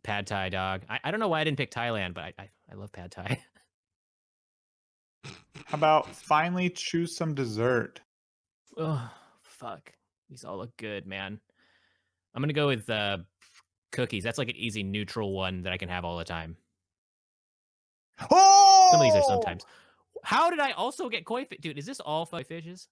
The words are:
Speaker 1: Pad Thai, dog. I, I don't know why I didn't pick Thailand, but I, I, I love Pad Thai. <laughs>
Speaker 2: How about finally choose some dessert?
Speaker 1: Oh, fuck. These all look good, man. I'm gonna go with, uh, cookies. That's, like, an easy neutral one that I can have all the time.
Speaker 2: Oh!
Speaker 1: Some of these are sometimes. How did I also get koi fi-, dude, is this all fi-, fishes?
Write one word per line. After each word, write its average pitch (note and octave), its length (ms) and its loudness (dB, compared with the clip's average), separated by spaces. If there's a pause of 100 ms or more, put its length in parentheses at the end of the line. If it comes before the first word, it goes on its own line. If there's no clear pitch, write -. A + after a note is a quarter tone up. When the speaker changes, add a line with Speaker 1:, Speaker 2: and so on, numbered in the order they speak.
Speaker 1:
Pad G#2 240 -4
Thai, F#2+ 240 -4
dog. F#2+ 380 -4
I, A2+ 160 -8
I D3 60 -2
don't G#3+ 100 -4
know G#3+ 80 -2
why D#3+ 120 0
I D#3 40 -2
didn't D3 140 -2
pick C3+ 120 -6
Thailand, A2 440 -4
but F2 100 -12
I, F#2 140 -14
I, G2+ 120 -20 (200)
I - 40 -20
love G2+ 180 -16
Pad F2+ 200 -18
Thai. G#2+ 300 -8 (1800)
<laughs> - 0 -
Speaker 2:
How - 520 -14
about D#3 380 2
finally F3 560 0
choose E3+ 460 -4
some D#3+ 180 -4
dessert? A#2+ 640 -2 (760)
Speaker 1:
Oh, C#3+ 340 -4 (320)
fuck. - 500 -18 (360)
These B2+ 160 -20
all F#2+ 140 -12
look A#2 180 -14
good, G#2 300 -10
man. G2 340 -10 (920)
I'm B2 80 -6
gonna D3+ 100 -2
go D3 140 0
with, A#2+ 240 -2
uh, G2+ 280 -2 (760)
cookies. A2 320 -4
That's, A#2 140 -4
like, A#2+ 100 -4
an - 80 -10
easy A2 260 -6
neutral G2+ 500 -6
one F#2 300 -6
that F#2 100 -6
I F2+ 60 -6
can F2+ 100 -10
have F2+ 160 -8
all E2+ 140 -6
the E2 60 -8
time. E2 320 -10 (1700)
Speaker 2:
Oh! G4 600 10
Speaker 1:
Some F4 100 8
of E4 40 6
these D#4+ 100 6
are D4+ 80 6
sometimes. A#3+ 420 0 (600)
How - 260 2
did E4 80 -4
I C4+ 140 -2
also - 360 -6
get G#3 160 -8
koi B3 200 -6
fi-, - 160 -16
dude, D3 180 -8
is C#3+ 80 -10
this C4 140 -12
all D#3+ 260 -4
fi-, E3 160 -10
fishes? E3+ 500 -14